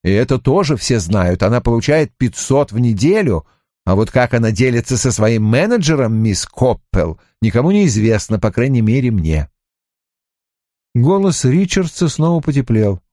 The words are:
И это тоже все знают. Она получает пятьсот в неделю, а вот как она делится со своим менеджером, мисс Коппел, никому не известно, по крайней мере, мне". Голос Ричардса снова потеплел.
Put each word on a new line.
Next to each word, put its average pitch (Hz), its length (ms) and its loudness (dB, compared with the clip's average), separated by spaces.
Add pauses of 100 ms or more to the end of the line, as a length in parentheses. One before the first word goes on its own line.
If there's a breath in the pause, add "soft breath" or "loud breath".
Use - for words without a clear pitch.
И 92 80 0
это 123 280 0
тоже 143 360 0
все 117 240 -2
знают. 90 440 0
Она 117 180 0
получает 143 560 0
пятьсот 135 540 -2
в 107 80 -4
неделю, 123 680 0 (380)
а 95 100 2
вот 107 160 0
как 123 220 0
она 113 180 0
делится 120 460 0
со 123 140 0
своим 110 320 0
менеджером, 143 720 0
мисс 110 300 -2
Коппел, 92 760 -2 (200)
никому 120 300 0
не 208 140 4
известно, 110 540 0
по 107 120 -2
крайней 123 300 0
мере, 120 300 0
мне". 80 380 -2 (1400)
Голос 180 520 0
Ричардса 175 640 0
снова 160 320 -2
потеплел. 113 600 0 (120)